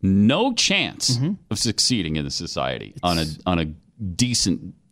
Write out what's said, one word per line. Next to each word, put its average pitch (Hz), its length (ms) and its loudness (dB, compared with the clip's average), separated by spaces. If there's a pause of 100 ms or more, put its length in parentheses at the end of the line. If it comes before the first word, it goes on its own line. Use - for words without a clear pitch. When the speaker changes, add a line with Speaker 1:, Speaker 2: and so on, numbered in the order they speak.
Speaker 1:
no 113 520 4
chance 131 600 0
Speaker 2:
Mm-hmm. 147 160 0 (180)
Speaker 1:
of 107 80 -4
succeeding 98 580 0
in 73 80 -2
the 69 60 -6
society 64 720 -6
on 87 160 2
a, 80 40 0
Speaker 2:
It's 78 220 -6
Speaker 1:
on 90 140 2
a 82 60 0 (500)
decent 104 600 0 (180)